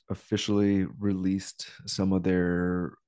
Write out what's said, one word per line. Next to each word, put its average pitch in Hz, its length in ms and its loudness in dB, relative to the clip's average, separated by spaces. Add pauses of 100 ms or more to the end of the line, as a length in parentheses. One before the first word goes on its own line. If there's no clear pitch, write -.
(100)
officially 101 760 0 (120)
released 95 680 -2 (200)
some 95 260 0
of 92 100 2
their 90 720 0 (160)